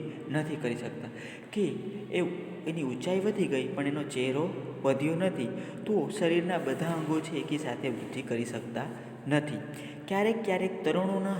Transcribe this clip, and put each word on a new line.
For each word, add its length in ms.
નથી 260
કરી 180
શકતા. 340
કે 120
એ, 100
એની 160
ઊંચાઈ 380
વધી 260
ગઈ 220
પણ 180
એનો 160
ચહેરો 460
વધ્યો 320
નથી, 340
તો 220
શરીરના 500
બધા 280
અંગો 340
છે 160
એકી 220
સાથે 300
વૃદ્ધિ 340
કરી 220
શકતા 420
નથી. 340
ક્યારેક 360
ક્યારેક 400
તરુણોના 560